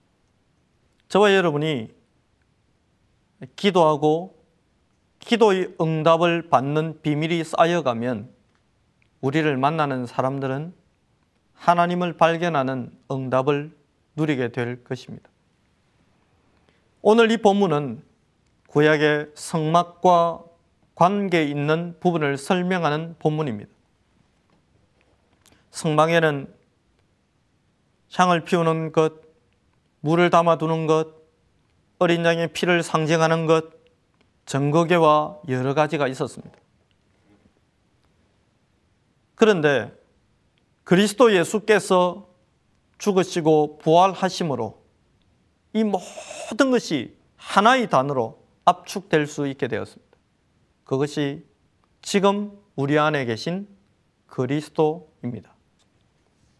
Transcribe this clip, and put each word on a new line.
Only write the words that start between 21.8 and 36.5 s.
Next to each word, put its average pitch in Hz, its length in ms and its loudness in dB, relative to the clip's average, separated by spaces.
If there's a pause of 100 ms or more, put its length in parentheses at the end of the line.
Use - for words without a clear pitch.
부분을 156 380 -2
설명하는 170 840 -4
본문입니다. 151 520 -4 (2000)
성막에는 156 840 0 (1600)
향을 180 300 2
피우는 160 480 0
것, 156 220 2 (840)
물을 170 300 2
담아두는 165 560 2
것, 156 220 0 (880)
어린 170 260 0
양의 165 280 0
피를 175 320 0
상징하는 160 600 0
것, 160 240 0 (760)
증거궤와 151 1040 0
여러 127 260 -4
가지가 151 320 -2
있었습니다. 131 500 -10 (2750)